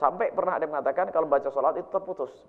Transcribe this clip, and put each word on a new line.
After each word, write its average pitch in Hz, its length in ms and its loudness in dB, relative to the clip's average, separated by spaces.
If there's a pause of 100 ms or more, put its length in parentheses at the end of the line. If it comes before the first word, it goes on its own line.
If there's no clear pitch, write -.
Sampai 180 320 2
pernah 185 240 0
ada 160 80 -2
yang 151 80 -4
mengatakan 151 400 0
kalau 160 160 2
baca 139 160 4
salawat 139 320 2
itu 170 160 -8
terputus. 180 400 -4 (140)